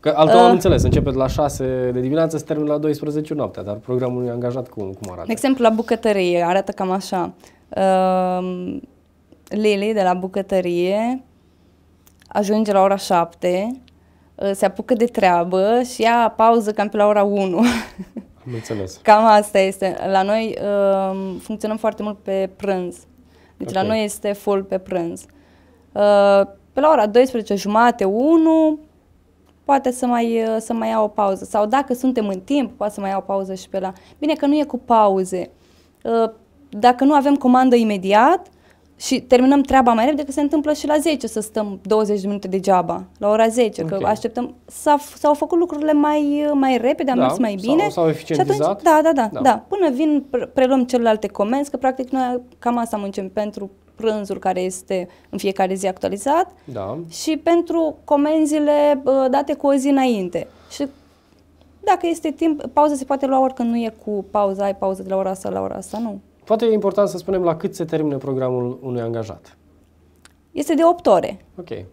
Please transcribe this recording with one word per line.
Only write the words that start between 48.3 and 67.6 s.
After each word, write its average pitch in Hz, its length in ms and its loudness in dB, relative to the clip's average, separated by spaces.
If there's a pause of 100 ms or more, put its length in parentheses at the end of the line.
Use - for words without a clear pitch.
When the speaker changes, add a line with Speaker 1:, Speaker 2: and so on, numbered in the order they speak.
Speaker 2:
da, 311 200 6
da, 320 120 4
da, 233 180 0
Speaker 1:
Da. - 80 -8
Speaker 2:
da. 247 280 2
Până 370 220 0
vin, 294 400 0
pre-, 240 160 -4
preluăm 262 380 0
celelalte 226 420 0
comenzi, 247 440 -4
că - 60 -10
practic 262 340 -4
noi 247 300 -2 (180)
cam 240 200 -2
asta 233 180 -4
muncim 196 340 -8
pentru 202 400 -8 (300)
prânzul 208 380 -4
care 185 220 -2
este 185 480 -6 (200)
în - 100 -10
fiecare 190 360 -2
zi 190 120 -6
actualizat 208 680 -2 (120)
Speaker 1:
Da. 110 340 -8 (100)
Speaker 2:
și - 340 -6
pentru 339 600 0
comenzile, 294 1000 2
bă, 262 280 2
date 285 240 0
cu 285 120 -4
o 277 80 2
zi 269 140 0
înainte. 233 580 0 (240)
Și 277 160 -8 (960)
dacă 359 220 0
este 330 240 -4
timp, 302 360 -2
pauza 294 280 2
se 269 100 -6
poate 277 220 -2
lua 262 140 2
oricând, 262 300 -2
nu 233 60 -2
e 226 180 -4 (100)
cu 202 260 -6
pauza, 202 340 0
ai 196 120 -2
pauză 190 260 -4
de 190 60 -14
la 190 80 -2
ora 190 140 -2
asta 190 180 -8
la 190 140 -6
ora - 120 -6
asta, 196 240 -10
nu. 208 220 -8 (240)
Speaker 1:
Poate 226 220 0
e 226 60 2
important 196 360 0
să 170 100 -6
spunem 190 240 -4
la 165 140 0
cât 165 180 -6